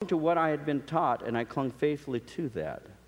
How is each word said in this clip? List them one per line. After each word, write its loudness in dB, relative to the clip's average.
to 2
what 4
I 4
had 0
been 0
taught, 2
and 0
I 0
clung -2
faithfully 0
to -6
that, -6